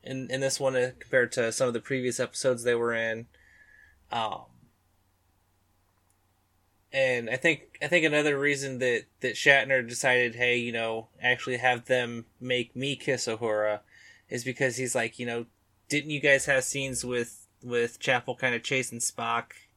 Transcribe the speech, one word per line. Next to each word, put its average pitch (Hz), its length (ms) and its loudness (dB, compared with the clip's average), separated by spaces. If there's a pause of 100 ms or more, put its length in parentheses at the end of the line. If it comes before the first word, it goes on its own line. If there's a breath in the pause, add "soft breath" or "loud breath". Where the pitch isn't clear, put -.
in, 131 280 -8
in 131 100 -2
this 135 180 0
one, 131 160 0
uh, 127 240 2
compared 123 340 2
to 113 200 0
some 127 160 2
of 120 60 -2
the 113 60 -2
previous 123 380 -4
episodes 123 460 -2
they 120 100 4
were 117 200 0
in. 113 320 -4 (840 soft breath)
Um, 113 360 -4 (2500)
and 123 380 0
I 127 60 -2
think, - 440 -2
I 147 60 -6
think 160 180 4
another 151 320 2
reason 139 420 -2
that, 120 260 0 (160)
that 120 160 -2
Shatner 135 500 4
decided, 123 480 2
"Hey, 123 220 2
you 120 160 -2
know, 113 360 -4 (140)
actually 123 360 0
have 120 260 2
them 120 400 0 (160)
make 123 340 -4
me 135 220 -4
kiss 127 320 -2
Uhura," 107 520 0 (480 loud breath)
is 120 140 -6
because 123 340 -2
he's 131 200 -4
like, 113 240 -4
you 120 60 -6
know, 117 200 -6 (420)
"Didn't 147 220 -2
you 147 100 -4
guys 139 260 4
have 135 180 2
scenes 135 400 -6
with, 123 420 -6 (160)
with 120 380 -2
Chapel 123 340 0
kinda 120 240 -2
chasing 123 400 -4
Spock 117 540 -4 (240)